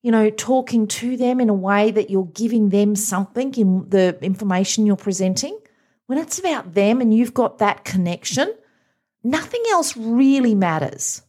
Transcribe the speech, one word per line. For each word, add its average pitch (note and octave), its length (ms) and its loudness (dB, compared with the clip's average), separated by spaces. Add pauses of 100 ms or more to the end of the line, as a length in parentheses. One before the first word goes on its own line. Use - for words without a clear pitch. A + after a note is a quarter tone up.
you A#3+ 100 0
know, G#3+ 180 4
talking A#3 560 0
to A#3+ 300 -6
them B3+ 240 0
in A#3+ 80 2
a G#3 60 2
way G3+ 360 2
that G#3 200 -2
you're F#3+ 160 0
giving A3 420 0
them G#3 260 2
something G3+ 600 -4
in F#3+ 340 2
the F#3 340 2
information G3 640 -2
you're G3+ 100 2
presenting, G3 640 -4 (480)
when C4+ 120 -4
it's D#4+ 200 -8
about C#4+ 360 -6
them G#3 260 2
and A#3 120 2
you've A#3 220 2
got - 240 -2
that - 260 0
connection, F#3 680 -2 (720)
nothing D#4 460 -4
else F4 260 0
really A#3+ 580 2
matters. E3 760 -2